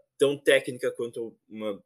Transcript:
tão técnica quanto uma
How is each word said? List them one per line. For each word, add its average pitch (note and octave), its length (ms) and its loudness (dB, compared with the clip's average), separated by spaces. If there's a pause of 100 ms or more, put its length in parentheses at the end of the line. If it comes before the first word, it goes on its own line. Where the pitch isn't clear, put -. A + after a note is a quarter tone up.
(180)
tão C#3 200 2
técnica C3+ 540 0
quanto A#2 440 -8 (140)
uma G#2 360 -8